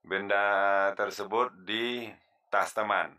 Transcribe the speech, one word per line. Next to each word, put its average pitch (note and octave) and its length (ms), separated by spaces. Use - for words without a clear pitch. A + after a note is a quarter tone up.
benda G2+ 400
tersebut G#2 580
di A#2 420
tas G2 240
teman. F#2+ 480